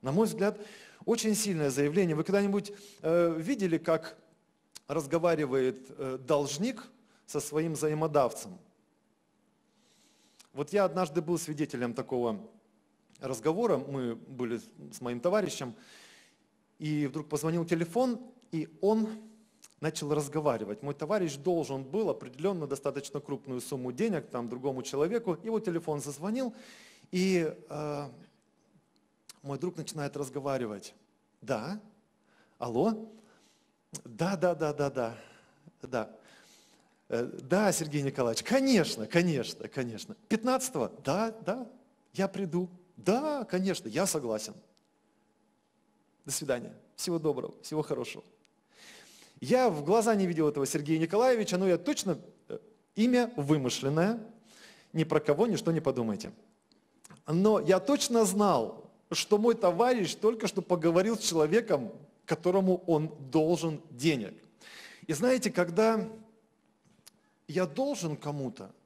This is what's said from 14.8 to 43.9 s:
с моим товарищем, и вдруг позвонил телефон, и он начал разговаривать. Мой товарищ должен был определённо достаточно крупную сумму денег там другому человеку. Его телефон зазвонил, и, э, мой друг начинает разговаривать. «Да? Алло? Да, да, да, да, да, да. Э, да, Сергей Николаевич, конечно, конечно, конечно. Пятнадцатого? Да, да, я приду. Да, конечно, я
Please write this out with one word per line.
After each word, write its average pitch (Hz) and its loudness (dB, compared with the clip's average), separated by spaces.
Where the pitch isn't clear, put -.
с - -14
моим 123 -6
товарищем, 175 0
и 151 -2
вдруг 147 -6
позвонил 160 0
телефон, 180 0
и 156 -4
он 214 4
начал 156 -2
разговаривать. 139 0
Мой 143 -6
товарищ 160 -2
должен 139 -2
был 175 -2
определённо 147 -4
достаточно 139 -4
крупную 131 -8
сумму 127 -6
денег 175 -2
там 120 -4
другому 127 -4
человеку. 170 -2
Его 220 -2
телефон 165 -4
зазвонил, 190 -4
и, 185 2
э, 147 -6
мой 139 -6
друг 175 -6
начинает 147 -8
разговаривать. 131 -4
«Да? 131 -4
Алло? 143 0
Да, 165 -4
да, 175 2
да, 151 -2
да, 143 0
да, 117 -4
да. 120 -6
Э, 117 -2
да, 185 2
Сергей 151 -2
Николаевич, 135 0
конечно, 233 2
конечно, 160 0
конечно. 117 -8
Пятнадцатого? 220 0
Да, 214 0
да, 226 -4
я 196 0
приду. 180 -2
Да, 262 0
конечно, 185 -2
я 143 0